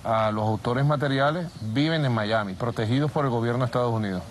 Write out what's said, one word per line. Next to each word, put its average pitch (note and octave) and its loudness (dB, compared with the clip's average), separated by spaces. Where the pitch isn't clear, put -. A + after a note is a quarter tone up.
a A2 2
los G#2+ -2
autores A#2+ 0
materiales D3 0
viven C#3+ 0
en B2 2
Miami, G#2+ 0
protegidos A#2+ 0
por D3 0
el B2+ 2
gobierno A#2+ 0
de B2+ 2
Estados B2 0
Unidos. G2 -2